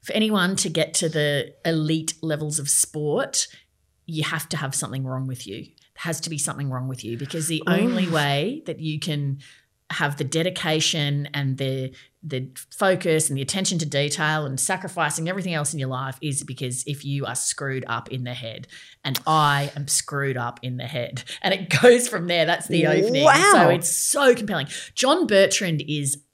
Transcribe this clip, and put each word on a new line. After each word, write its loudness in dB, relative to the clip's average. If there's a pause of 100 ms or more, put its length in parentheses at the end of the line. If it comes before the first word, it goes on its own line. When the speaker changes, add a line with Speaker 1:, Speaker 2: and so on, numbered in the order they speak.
Speaker 1:
"For -10
anyone 2
to -2
get -2
to 0
the 0 (120)
elite 0
levels -4
of -6
sport, 0 (580)
you -4
have -4
to -4
have -6
something -6
wrong -4
with -10
you. -10
There -20 (320)
has -4
to -8
be -6
something -4
wrong -4
with -8
you -6
because -6
the -2
only 2
Speaker 2:
Ooh. -2
Speaker 1:
way 0
that -8
you -4
can -4 (500)
have -2
the -2
dedication 0
and 0
the, -2 (320)
the -6 (320)
focus 2
and -2
the -4
attention -2
to -2
detail 0
and -6
sacrificing -2
everything -4
else -2
in -6
your -2
life -6
is -4
because -8
if -6
you -2
are -6
screwed -4
up -4
in -6
the -8
head, -12 (380)
and -2
I 4
am -6
screwed -2
up -6
in -6
the -8
head." -6 (180)
And 2
it -4
<laughs> 2
goes 8
from -4
there. 2
That's 0
the 4
opening. 4
Speaker 2:
Wow. 8
Speaker 1:
So 8
it's 2
so 4
compelling. -4 (260)
John 2
Bertrand 4
is -2 (160)